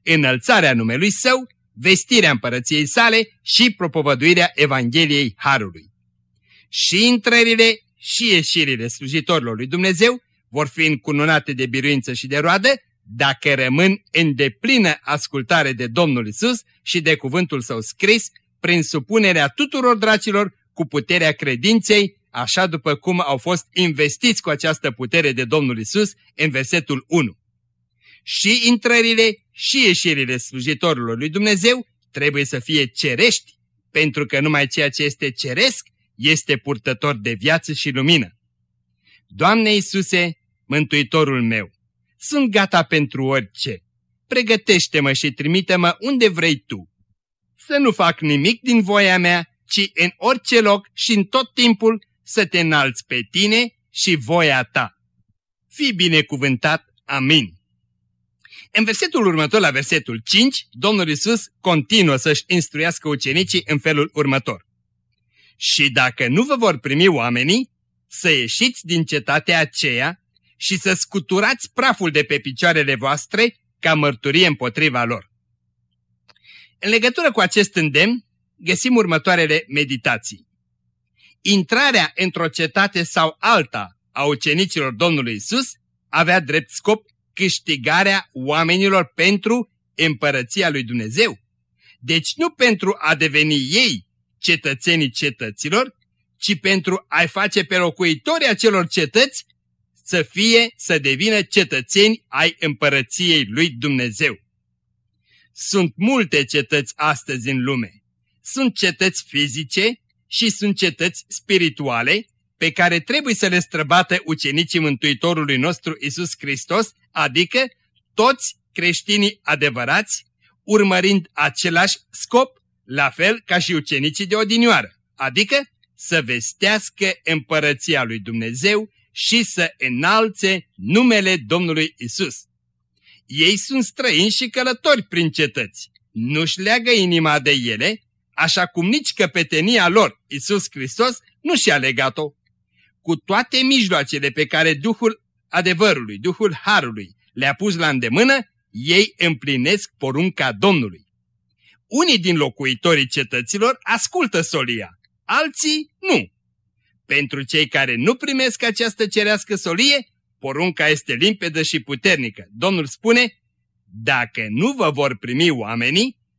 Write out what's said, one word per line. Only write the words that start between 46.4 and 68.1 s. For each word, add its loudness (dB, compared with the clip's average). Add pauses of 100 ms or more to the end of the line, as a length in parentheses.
Tu. -14 (680)
Să -4
nu 2
fac 0
nimic 2
din 4
voia 4
mea, 0 (180)
ci -2
în 2
orice 2
loc 2
și -2
în 4
tot -4
timpul 2 (240)
să 0
Te -2
înalți 0
pe -6 (100)
Tine 0 (240)
și -2
voia 2
Ta. -6 (720)
Fii -4
binecuvântat. 0 (200)
Amin. 0 (1160)
În 0
versetul 0
următor, 2
la 2
versetul -4
cinci, 0
Domnul 0
Iisus -2 (160)
continuă 2
să-și 0
instruiască -2
ucenicii -2
în 0
felul 0
următor: -2 (920)
„Și 0
dacă 0
nu 2
vă 0
vor 2
primi 2
oamenii, 0 (360)
să -4